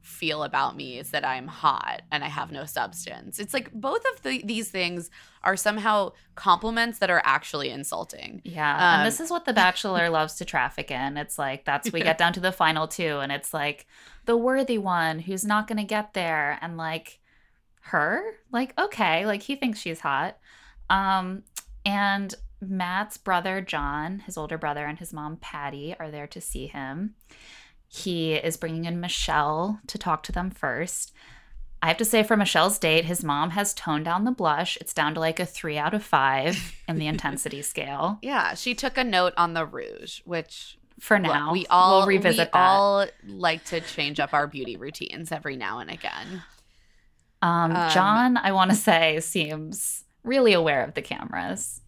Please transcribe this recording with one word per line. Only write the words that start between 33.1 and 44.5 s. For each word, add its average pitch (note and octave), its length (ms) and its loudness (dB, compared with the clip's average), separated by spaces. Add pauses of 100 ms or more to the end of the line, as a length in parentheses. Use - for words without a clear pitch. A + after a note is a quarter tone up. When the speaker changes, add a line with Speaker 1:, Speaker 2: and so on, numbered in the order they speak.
Speaker 2:
mom D3+ 280 2
has G3+ 220 0
toned D#3 300 -2
down F3 220 0
the B3+ 60 2
blush. E3+ 500 0
It's - 120 -10
down D3+ 200 2
to, D#3+ 80 -2
like, D#3+ 180 0
a F3+ 60 0
three D3+ 320 -6
out D3+ 160 0
of G#3+ 100 -2
five C3+ 720 2 (140)
in D#3+ 120 -2
the D3+ 80 -2
Speaker 1:
<laughs> D#3 80 -2
Speaker 2:
intensity C#3+ 460 -4
scale. D3 600 -4
Speaker 1:
Yeah, A#3 340 0
she B3 200 -4
took B3+ 220 -4
a B3+ 80 2
note F3+ 320 2
on E3+ 160 2
the E3 120 0
rouge, - 600 -12
which - 520 -10 (220)
Speaker 2:
For - 180 4
Speaker 1:
look, E3 140 2
Speaker 2:
now. D3+ 220 2
Speaker 1:
we F#3 140 0
all, F#3 320 8
Speaker 2:
We'll G3 80 6
revisit F#3+ 320 6 (100)
Speaker 1:
we - 20 -4
Speaker 2:
that. - 40 0
Speaker 1:
all G3 500 6 (200)
like F3+ 400 -2
to E3+ 140 -2
change D3+ 400 -4
up C#3 140 0
our D3 140 2
beauty C3 280 -8